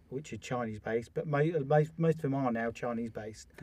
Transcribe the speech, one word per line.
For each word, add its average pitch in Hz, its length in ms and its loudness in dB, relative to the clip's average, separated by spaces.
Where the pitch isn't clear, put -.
which 139 220 -8
are 113 60 -8
Chinese 113 420 -4
based, 117 360 -2
but - 120 -2
mo-, 151 380 2
most, 151 320 6
most 165 200 4
of - 40 -8
them 135 140 0
are 135 160 2
now 113 200 0
Chinese 117 400 -4
based. 110 360 -12